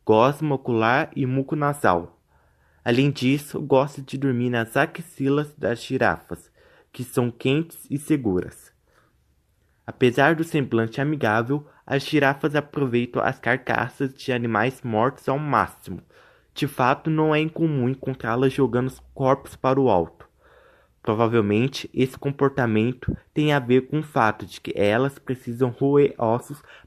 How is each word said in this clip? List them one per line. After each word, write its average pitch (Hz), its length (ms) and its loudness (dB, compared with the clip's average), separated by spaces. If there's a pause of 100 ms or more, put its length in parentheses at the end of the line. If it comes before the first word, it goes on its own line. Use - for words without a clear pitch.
gosma 139 500 4
ocular 123 600 0
e 139 120 -2
muco 135 280 -2
nasal. 143 640 0 (720)
Além 131 220 2
disso, 139 500 -2
gosta 143 400 0
de 135 160 -10
dormir 127 320 -2
nas 117 260 -4
axilas 147 840 -2
das 120 240 -4
girafas, 104 680 -2 (400)
que - 140 -12
são 123 260 -2
quentes 147 600 -2
e 143 80 -4
seguras. 117 760 -2 (1120)
Apesar 131 480 2
do 160 80 -2
semblante 113 560 -2
amigável, 139 680 -2 (200)
as 135 160 -2
girafas 143 540 0
aproveitam 127 680 -2
as - 160 -2
carcaças 123 760 -2
de - 180 -6
animais 120 480 0
mortos 120 480 -2
ao 139 100 0
máximo. 110 600 -4 (540)
De - 120 -2
fato, 139 440 0
não 156 240 2
é 151 60 2
incomum 156 500 0
encontrá-las 131 640 -2
jogando 123 320 0
os - 160 -10 (100)
corpos 139 420 0
para 131 240 0
o 131 120 4
alto. 87 360 0 (760)
Provavelmente, 113 880 0
esse - 260 -2
comportamento 127 960 -2 (200)
tem 151 180 2
a 143 60 4
ver 127 300 2
com 147 100 -2
o 156 40 -2
fato 113 440 0
de - 160 -18
que - 120 -8
elas 117 440 0
precisam 123 500 -4
roer 139 480 2
ossos 120 460 -2 (240)